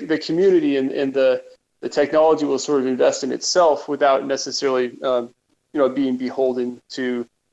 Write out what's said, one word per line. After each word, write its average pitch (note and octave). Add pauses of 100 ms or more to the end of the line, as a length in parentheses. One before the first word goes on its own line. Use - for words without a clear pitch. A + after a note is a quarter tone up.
the D#3
community D#3+
and, C3+
and C3+
the, C3 (380)
the C#3
technology D3+
will C#3
sort C#3+
of B2+
invest C3
in B2
itself D3
without C#3
necessarily, C3
um, B2 (420)
you D#3
know, C3
being C3
beholden B2+ (100)
to B2 (260)